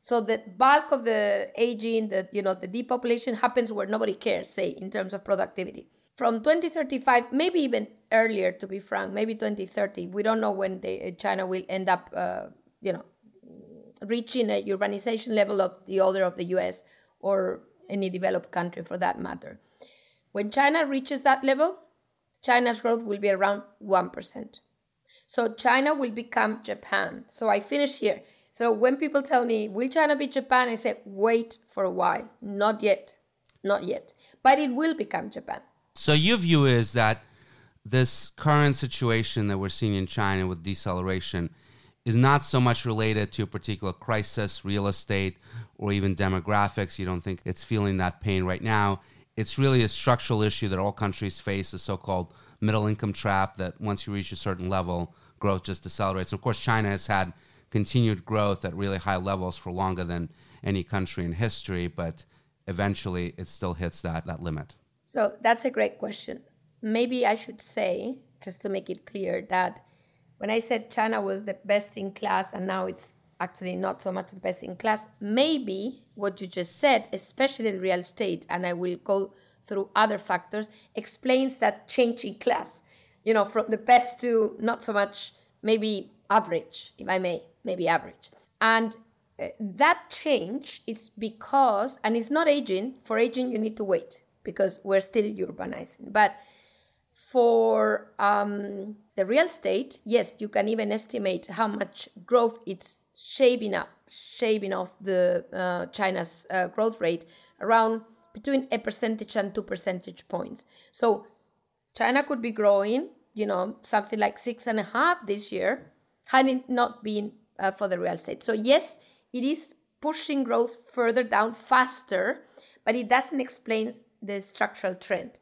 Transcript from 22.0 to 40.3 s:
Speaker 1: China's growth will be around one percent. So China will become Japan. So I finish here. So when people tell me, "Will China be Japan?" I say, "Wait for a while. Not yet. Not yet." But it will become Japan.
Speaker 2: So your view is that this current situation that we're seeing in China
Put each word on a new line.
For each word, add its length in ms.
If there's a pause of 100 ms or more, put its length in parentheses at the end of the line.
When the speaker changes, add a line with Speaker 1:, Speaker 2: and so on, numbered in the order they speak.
Speaker 1:
China's 400
growth 220
will 160
be 100
around 340 (160)
one 300
percent. 520 (680)
So 260
China 400
will 180
become 520
Japan. 640
So 220
I 100
finish 400
here. 220 (300)
So 200
when 260
people 240
tell 240
me, 240
"Will 200
China 260
be 120
Japan?" 420
I 60
say, 300
"Wait 540 (100)
for 140
a 80
while. 360 (140)
Not 400
yet. 340 (480)
Not 200
yet." 300 (280)
But 180
it 140
will 220
become 340
Japan. 320 (340)
Speaker 2:
So 180
your 240
view 280
is 280
that 300 (640)
this 440
current 480
situation 720
that 80
we're 120
seeing 260
in 120
China 400